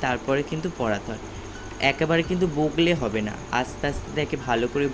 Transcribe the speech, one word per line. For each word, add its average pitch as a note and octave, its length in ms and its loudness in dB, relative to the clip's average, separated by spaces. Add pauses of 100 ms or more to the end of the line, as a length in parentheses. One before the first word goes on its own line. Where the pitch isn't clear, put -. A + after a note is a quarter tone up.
তারপরে C3+ 360 2 (100)
কিন্তু D#3+ 160 -4 (120)
পড়াতে G#2+ 320 0
হয়। G#2+ 120 -8 (680)
একেবারে E3 380 4
কিন্তু F#3 160 2 (120)
বকলে D#3 340 4 (100)
হবে A2 260 0
না, G#2 60 -4 (260)
আস্তে - 320 -4
আস্তে - 260 -6
তাকে D3 180 0 (120)
ভালো A#2 260 4
করে C#3+ 200 2